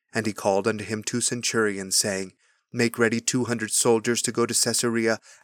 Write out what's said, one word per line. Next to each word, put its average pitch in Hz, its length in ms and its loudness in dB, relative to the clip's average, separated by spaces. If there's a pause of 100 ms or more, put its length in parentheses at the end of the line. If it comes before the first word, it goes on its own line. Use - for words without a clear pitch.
(140)
And 110 120 -2
he 107 80 -2
called 98 340 2
unto 107 160 -2
him 107 200 -6
two 120 180 -4
centurions, 107 720 -2
saying, 95 380 -2 (400)
"Make 120 240 0
ready 113 240 4
two 127 240 0
hundred 110 260 -4
soldiers 117 520 2
to - 80 -2
go 117 160 0
to 110 80 -2
Caesarea, 113 640 0 (240)